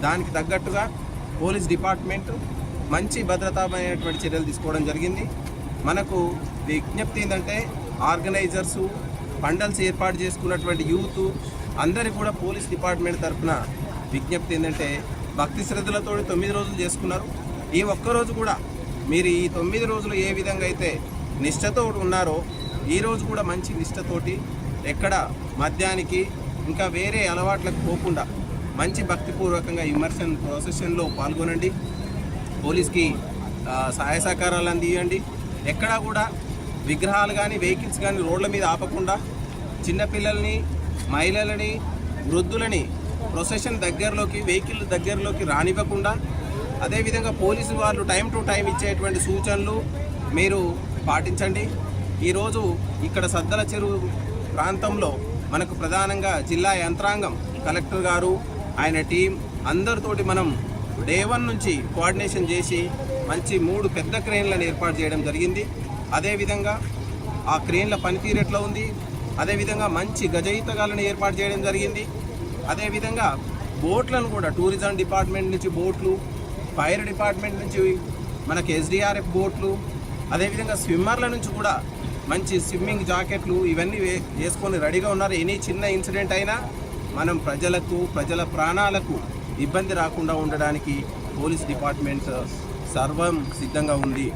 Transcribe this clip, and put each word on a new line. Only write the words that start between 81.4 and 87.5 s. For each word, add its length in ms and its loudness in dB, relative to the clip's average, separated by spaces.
కూడా 180 2
మంచి 280 2
స్విమ్మింగ్ 500 0
జాకెట్లు 440 0
ఇవన్నీ 320 2
వే-, 180 0
వేసుకొని 380 0
రెడీగా 360 2
ఉన్నారు. 180 2
ఎనీ 240 2
చిన్న 180 -2
ఇన్సిడెంట్ 480 0
అయినా 240 2
మనం 240 2
ప్రజలకు, 760 0